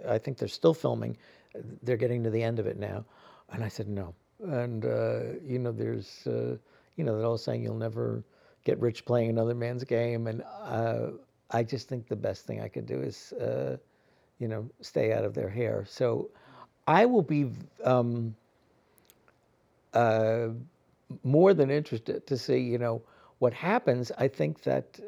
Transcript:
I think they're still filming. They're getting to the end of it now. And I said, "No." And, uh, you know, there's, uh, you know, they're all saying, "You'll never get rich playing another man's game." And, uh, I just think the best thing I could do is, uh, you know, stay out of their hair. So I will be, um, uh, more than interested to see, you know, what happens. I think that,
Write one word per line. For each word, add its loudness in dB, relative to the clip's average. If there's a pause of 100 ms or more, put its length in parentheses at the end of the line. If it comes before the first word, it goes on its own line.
I 2
think -4
they're -2
still 6
filming. -2 (640)
They're 0
getting 0
to 0
the 0
end 0
of -2
it -4
now. -6 (480)
And -6
I -4
said, -8
"No." -6 (300)
And, -4
uh, 0 (220)
you -4
know, -2
there's, -6
uh, -2 (400)
you -4
know, 0
they're 0
all 2
saying, -4
"You'll -4
never -4 (400)
get 2
rich 0
playing 4
another 2
man's -4
game." 0
And, -6 (180)
uh, -2 (400)
I 2
just -6
think -6
the -4
best -4
thing -6
I -6
could -8
do -4
is, -8
uh, -4 (640)
you -4
know, -6 (120)
stay 2
out 0
of -2
their -4
hair. -2
So -2 (560)
I 6
will 4
be, 0 (320)
um, 2 (1600)
uh, 4 (720)
more 8
than 4
interested -4
to 0
see, 2
you 0
know, -2 (380)
what 4
happens. 2
I 2
think -2
that, -2